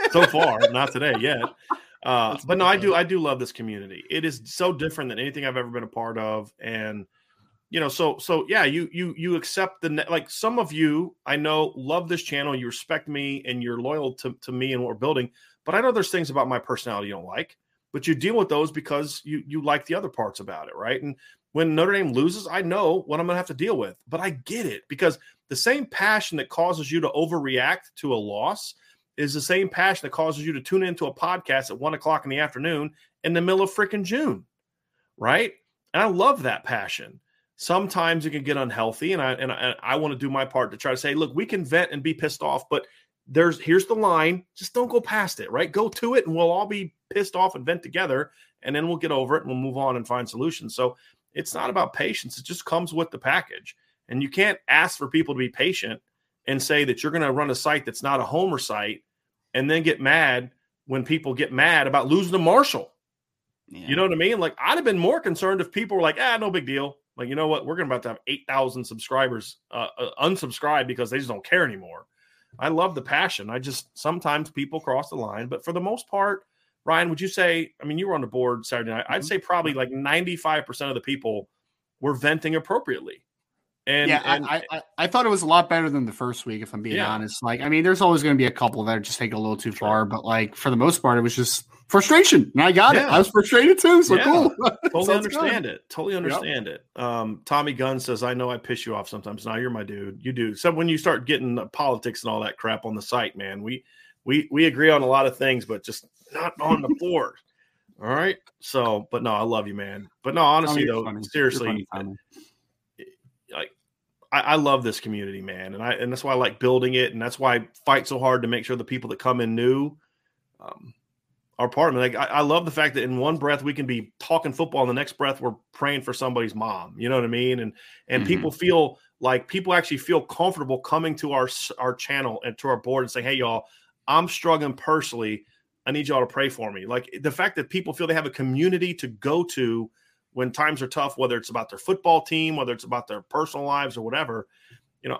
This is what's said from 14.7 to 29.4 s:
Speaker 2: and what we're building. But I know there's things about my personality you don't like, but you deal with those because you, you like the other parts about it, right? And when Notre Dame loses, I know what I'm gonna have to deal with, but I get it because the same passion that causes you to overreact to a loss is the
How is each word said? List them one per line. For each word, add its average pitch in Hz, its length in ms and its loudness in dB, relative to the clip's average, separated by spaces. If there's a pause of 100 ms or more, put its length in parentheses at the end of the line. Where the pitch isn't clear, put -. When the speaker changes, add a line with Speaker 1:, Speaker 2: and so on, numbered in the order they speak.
Speaker 2:
and 123 100 -2
what 123 60 -4
we're 113 80 -6
building. 127 360 -2 (340)
But 165 100 -2
I 220 60 4
know 254 100 4
there's 208 200 0
things 165 180 -2
about 131 180 0
my 127 120 -2
personality 104 500 -6
you 98 60 -8
don't 87 100 -12
like, 104 320 -10 (340)
but 143 160 -6
you 160 80 4
deal 190 220 0
with 196 100 2
those 151 240 0
because 151 540 -6
you, 151 200 -6
you 147 160 -6
like 151 240 0
the 165 100 -4
other 202 120 -4
parts 107 320 -6
about 90 300 -12
it, - 80 -16
right? 113 260 -4
And 143 120 -8 (360)
when 156 240 2
Notre 175 160 4
Dame 185 220 0
loses, 180 360 0
I 185 120 -2
know 180 460 0
what 151 120 -2
I'm 170 80 -2
gonna 175 100 0
have 180 100 -6
to 156 60 -12
deal 170 240 -2
with, 98 200 -6 (100)
but 160 140 -6
I 190 80 -4
get 185 360 -8
it 110 220 -8
because 160 320 0 (300)
the 135 80 -6
same 269 300 0
passion - 500 0
that 135 100 -6
causes 165 420 -2
you 160 120 0
to 151 80 0
overreact 151 880 0
to 139 160 -2
a - 20 2
loss 107 600 -4 (420)
is 143 160 -2
the 147 80 -4